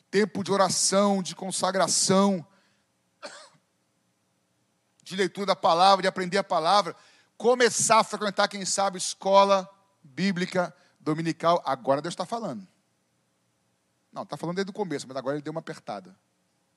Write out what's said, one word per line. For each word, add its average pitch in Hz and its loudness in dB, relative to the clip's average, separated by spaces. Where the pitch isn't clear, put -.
Tempo 196 0
de 175 -6
oração, 196 2
de 160 -10
consagração, 185 0
de - -14
leitura 196 -2
da 190 2
palavra, 185 6
de 190 0
aprender 185 -2
a 196 0
palavra. 175 0
Começar 233 2
a 214 4
frequentar, 202 -2
quem 202 -12
sabe, 196 -4
escola 196 2
bíblica 175 -4
dominical. 160 -2
Agora 135 -2
Deus 170 -10
tá 185 -8
falando. 156 -8
Não, 127 -12
tá 147 -12
falando 170 -6
desde 196 -4
o - -18
começo, 165 -6
mas 131 -12
agora 135 -4
ele 147 -8
deu 151 -10
uma 160 -10
apertada. 101 -14